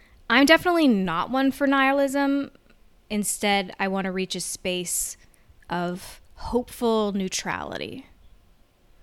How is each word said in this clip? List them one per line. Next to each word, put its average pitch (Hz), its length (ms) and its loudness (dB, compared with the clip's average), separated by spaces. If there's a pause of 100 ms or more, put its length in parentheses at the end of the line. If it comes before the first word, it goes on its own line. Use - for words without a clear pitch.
(280)
I'm 254 160 6
definitely 330 420 6
not 185 440 2
one 262 220 2
for 285 140 -2
nihilism. 277 840 2 (580)
Instead, 202 720 -2
I 196 80 0
want 190 160 -2
to 190 80 -4
reach 185 240 -4
a 175 40 -6
space - 760 -6 (540)
of 175 500 -6 (140)
hopeful 226 800 -2
neutrality. 190 960 -6 (960)